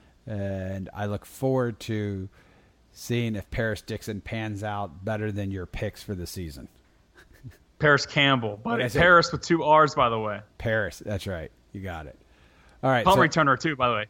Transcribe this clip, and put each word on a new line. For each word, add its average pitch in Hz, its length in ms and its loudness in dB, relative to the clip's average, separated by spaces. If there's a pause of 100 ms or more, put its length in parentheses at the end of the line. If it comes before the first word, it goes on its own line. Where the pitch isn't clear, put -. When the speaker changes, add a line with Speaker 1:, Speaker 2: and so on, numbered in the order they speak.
(260)
Speaker 1:
and 98 680 -6
I 104 140 -6
look 101 180 -6
forward 131 560 -2
to 104 480 -4 (640)
seeing 117 440 -4
if 95 140 -10
Paris 110 300 -2
Dixon 107 400 -8
pans 107 440 -8
out 101 400 -8
better 107 280 -4
than 98 180 -4
your 92 160 -6
picks - 360 -8
for 107 120 -8
the 87 120 -6
season. 76 420 -10 (640)
<laughs> - 460 -20
Speaker 2:
Paris 147 260 4
Campbell, 127 580 2
but - 80 -6
Speaker 1:
What 120 60 -2
did 117 60 0
I 123 40 0
Speaker 2:
it's 117 80 -4
Speaker 1:
say? 143 60 4
Speaker 2:
Paris 170 320 8
with 156 100 -4
two 165 220 2
R's, 151 300 6
by 127 140 4
the 113 100 0
way. 104 220 -4 (180)
Speaker 1:
Paris, 110 460 -2
that's 101 220 -6
right. 85 240 -8 (220)
You 101 80 -12
got 85 260 -10
it. 64 120 -20 (640)
All 131 80 2
right, 120 140 2
Speaker 2:
Punt 185 120 6
Speaker 1:
so 180 60 6 (200)
Speaker 2:
returner, 135 160 4
too, 160 160 -4
by 127 140 0
the 117 60 2
way. 107 160 -2